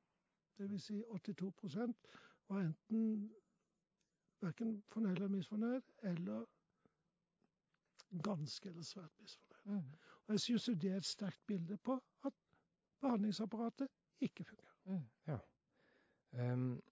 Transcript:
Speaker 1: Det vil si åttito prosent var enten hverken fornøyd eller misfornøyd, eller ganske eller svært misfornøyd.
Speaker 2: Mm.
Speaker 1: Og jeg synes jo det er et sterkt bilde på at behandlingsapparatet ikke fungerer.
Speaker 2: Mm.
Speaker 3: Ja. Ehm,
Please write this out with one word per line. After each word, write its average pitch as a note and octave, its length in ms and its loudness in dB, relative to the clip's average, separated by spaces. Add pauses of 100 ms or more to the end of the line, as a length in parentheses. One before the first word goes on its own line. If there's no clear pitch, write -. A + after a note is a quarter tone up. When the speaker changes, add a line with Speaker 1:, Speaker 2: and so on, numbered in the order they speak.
(560)
Speaker 1:
Det G3+ 160 -4
vil G3+ 80 0
si G#3 220 -2 (100)
åttito F#3+ 400 -2
prosent A3 460 -2 (500)
var G3 140 2
enten G#3+ 640 2 (1160)
hverken G#3+ 360 0 (100)
fornøyd G3 300 2
eller G3 160 2
misfornøyd, A3 560 0 (140)
eller G3 420 -2 (1800)
ganske E3+ 460 -2
eller E3+ 160 -10
svært E3+ 340 -12
misfornøyd. - 460 -20
Speaker 2:
Mm. F#3+ 260 -2 (360)
Speaker 1:
Og G#3+ 60 2
jeg G3+ 60 6
synes A#3 300 2
jo A#3 40 4
det F#3 180 2
er F#3+ 60 0
et - 80 -2
sterkt - 420 -4
bilde F#3+ 300 -2
på B3+ 200 0 (280)
at C#4 80 -2 (680)
behandlingsapparatet A3+ 840 2 (340)
ikke - 260 -2
fungerer. - 280 -20 (100)
Speaker 2:
Mm. F#3 180 -2 (240)
Speaker 3:
Ja. C#3+ 100 0 (1000)
Ehm, B2 420 0 (100)